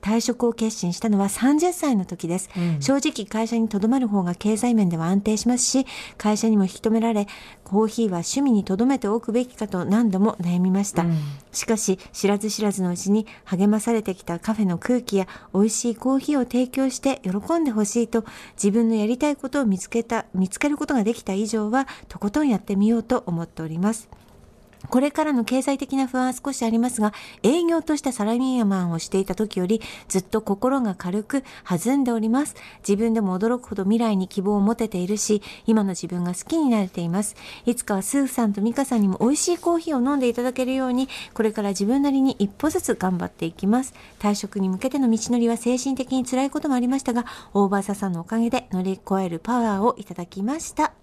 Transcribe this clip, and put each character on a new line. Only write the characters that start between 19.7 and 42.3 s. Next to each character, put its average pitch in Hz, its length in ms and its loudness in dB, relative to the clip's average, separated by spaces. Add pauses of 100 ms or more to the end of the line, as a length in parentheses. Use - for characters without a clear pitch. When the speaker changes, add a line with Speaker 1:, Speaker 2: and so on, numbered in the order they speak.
Speaker 1:
つ - 100 -12
け 233 140 0
た、 233 320 -2
見 185 140 0
つ - 100 -10
け 294 100 2
る 294 80 0
こ 294 100 -4
と 294 80 -2
が 226 100 2
で 226 100 0
き - 80 -16
た 202 100 -6
以 202 140 -2
上 214 240 -2
は、 262 180 0 (200)
と - 100 -14
こ - 120 -2
と 302 120 0
ん 294 60 4
や 214 100 2
っ - 20 -2
て 202 160 -4
み 202 120 4
よ 233 100 4
う 226 40 -2
と 247 240 0
思 170 160 -4
っ 165 40 -8
て - 160 -12
お 160 60 -6
り 160 100 -6
ま 208 160 2
す。 - 140 -14 (800)
こ 254 120 4
れ 285 100 2
か 311 140 0
ら 302 80 0
の 240 120 2
経 262 180 0
済 277 160 0
的 269 180 -4
な 269 100 2
不 254 120 -4
安 254 80 2
は 254 60 -2
少 269 200 -6
し 254 120 -4
あ 226 60 2
り 226 80 2
ま 247 120 2
す 247 100 -4
が、 208 120 2 (300)
営 330 220 4
業 330 180 2
と 302 140 0
し 285 40 -2
た 262 120 -2
サ 208 120 -4
ラ 220 100 0
リ 240 60 0
ー 254 240 2
マ 190 200 2
ン 175 60 0
を 165 80 -2
し - 100 -8
て 190 100 0
い 196 60 2
た 190 100 -4
時 214 240 -4
よ 180 80 0
り 220 140 2 (280)
ず 190 100 0
っ 180 40 -2
と 214 200 -2
心 247 380 0
が 214 140 -2
軽 185 300 -4
く 269 200 -4 (200)
弾 220 340 0
ん 269 60 2
で 240 80 0
お 233 60 0
り 220 100 0
ま 269 180 2
す。 - 80 -14 (320)
自 202 100 4
分 226 180 2
で 226 60 2
も 185 180 0
驚 226 200 0
く 247 100 -14
ほ - 60 -8
ど 196 100 -4
未 214 140 2
来 226 180 2
に 185 120 -2
希 202 140 -4
望 208 140 2
を 202 40 2
持 208 140 2
て 226 140 -2
て 190 100 -6
い 175 80 -2
る 208 100 0
し、 208 260 0 (240)
今 220 180 4
の 196 60 -2
自 175 160 -8
分 175 180 -4
が 180 100 -2
好 - 100 -12
き 330 140 -2
に 302 100 2
な 226 120 4
れ 190 80 -2
て 180 120 -8
い 170 80 -2
ま 185 140 0
す。 - 140 -6 (300)
い 240 80 2
つ - 100 -8
か 214 100 -2
は 190 80 -2
ス 277 160 -2
ー 277 100 2
さ 240 180 0
ん 202 60 2
と 202 80 -2
ミ 226 140 0
カ 277 100 0
さ 254 120 -2
ん 220 40 2
に 202 80 4
も 185 120 0
美 214 60 2
味 277 100 2
し - 180 -2
い 339 40 -8
コ 339 160 0
ー 339 40 2
ヒ 330 160 -4
ー - 20 0
を 247 40 0
飲 269 160 2
ん 277 40 2
で 247 80 2
い 233 60 0
た 240 80 -4
だ 254 100 0
け 254 120 -2
る 254 100 -2
よ 262 140 0
う 254 40 0
に、 262 160 0 (240)
こ - 100 -2
れ 214 100 2
か 214 100 -4
ら 202 80 0
自 196 160 -2
分 269 160 2
な 285 80 2
り 269 120 2
に 262 160 4